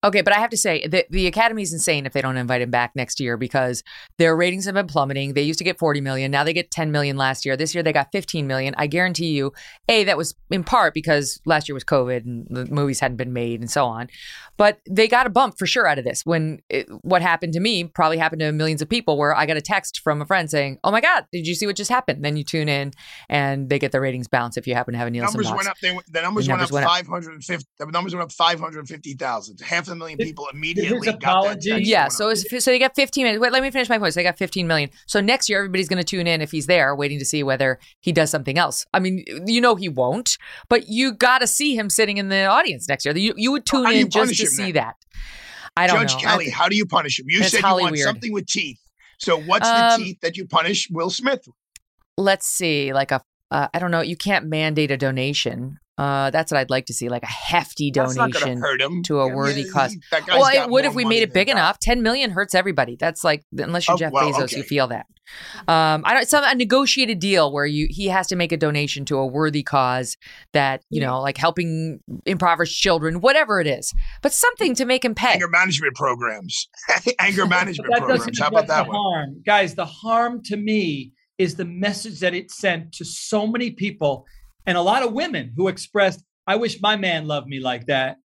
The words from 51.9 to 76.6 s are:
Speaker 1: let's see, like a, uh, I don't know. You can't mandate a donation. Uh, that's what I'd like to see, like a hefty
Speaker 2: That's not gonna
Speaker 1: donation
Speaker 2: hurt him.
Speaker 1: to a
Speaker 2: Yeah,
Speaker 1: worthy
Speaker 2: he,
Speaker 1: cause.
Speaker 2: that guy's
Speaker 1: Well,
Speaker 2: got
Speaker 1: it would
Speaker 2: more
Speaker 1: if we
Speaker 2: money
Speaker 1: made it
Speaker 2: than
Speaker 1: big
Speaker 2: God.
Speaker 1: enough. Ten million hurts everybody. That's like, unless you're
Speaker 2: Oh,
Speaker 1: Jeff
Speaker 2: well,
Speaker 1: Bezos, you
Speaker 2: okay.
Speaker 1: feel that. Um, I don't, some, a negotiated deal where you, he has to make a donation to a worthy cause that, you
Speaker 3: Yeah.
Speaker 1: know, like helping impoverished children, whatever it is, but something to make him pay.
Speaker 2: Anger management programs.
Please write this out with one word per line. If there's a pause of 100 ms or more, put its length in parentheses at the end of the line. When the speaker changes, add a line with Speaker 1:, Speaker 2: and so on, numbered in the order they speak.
Speaker 1:
let's
see,
like
a, (300)
uh,
I
don't
know.
You
can't
mandate
a
donation. (200)
Uh,
that's
what
I'd
like
to
see,
like
a
hefty
Speaker 2:
That's
not
gonna
Speaker 1:
donation
Speaker 2:
hurt
him.
Speaker 1:
to
a
Speaker 2:
Yeah,
Speaker 1:
worthy
Speaker 2:
he,
Speaker 1:
cause. (160)
Speaker 2:
that
guy's
Speaker 1:
Well,
Speaker 2:
got
Speaker 1:
it
would
Speaker 2:
more
Speaker 1:
if
we
Speaker 2:
money
Speaker 1:
made
it
Speaker 2:
than
Speaker 1:
big
Speaker 2:
God.
Speaker 1:
enough.
Ten
million
hurts
everybody.
That's
like, (140)
unless
you're
Speaker 2:
Oh,
Speaker 1:
Jeff
Speaker 2:
well,
Speaker 1:
Bezos,
you
Speaker 2:
okay.
Speaker 1:
feel
that. (640)
Um,
I
don't,
some,
a
negotiated
deal
where
you,
he
has
to
make
a
donation
to
a
worthy
cause (360)
that,
you
Speaker 3:
Yeah.
Speaker 1:
know,
like
helping (260)
impoverished
children,
whatever
it
is, (280)
but
something
to
make
him
pay.
Speaker 2:
Anger
management
programs. (220)